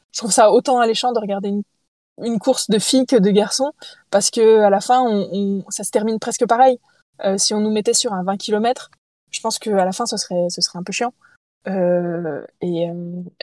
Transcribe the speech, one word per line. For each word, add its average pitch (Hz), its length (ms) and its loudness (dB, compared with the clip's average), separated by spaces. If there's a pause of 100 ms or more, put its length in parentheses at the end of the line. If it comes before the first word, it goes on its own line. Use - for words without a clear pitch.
(120)
je - 60 -10
trouve 208 140 -4
ça 214 200 6
autant 247 260 2
alléchant 240 340 0
de 226 80 -2
regarder 202 280 -4
une, 202 140 -4 (600)
une 233 160 -4
course - 320 0
de 214 80 4
filles 262 280 2
que 262 100 2
de 202 140 4
garçons, 214 420 0 (380)
parce 202 200 2
que 220 300 6
à 208 100 6
la 196 100 2
fin, 254 200 2
on, 214 320 0
on, 196 380 -4
ça 208 140 -10
se - 60 -6
termine 220 280 -2
presque 233 280 -4
pareil. 247 320 6 (460)
Euh, 196 140 0
si - 160 0
on 208 60 0
nous 214 100 0
mettait 214 240 0
sur 233 180 -2
un 185 100 -4
vingt 196 140 -2
kilomètres, 214 540 -2 (400)
je - 120 -10
pense 220 160 -4
qu'à 196 260 0
la 185 80 -2
fin, 233 140 -6
ce 226 100 -6
serait, 175 320 -4
ce 180 140 -6
serait - 160 -6
un 180 40 -10
peu 190 100 -10
chiant. 240 200 -6 (560)
Euh, 175 760 -2 (200)
et, 170 260 -4
euh, 175 320 -10 (220)